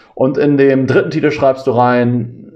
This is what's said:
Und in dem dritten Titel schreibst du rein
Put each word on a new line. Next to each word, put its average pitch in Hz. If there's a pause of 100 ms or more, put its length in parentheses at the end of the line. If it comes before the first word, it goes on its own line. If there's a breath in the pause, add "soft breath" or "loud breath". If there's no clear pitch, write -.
(140 soft breath)
Und 139
in 147
dem 135
dritten 139
Titel 151
schreibst 135
du 135
rein 123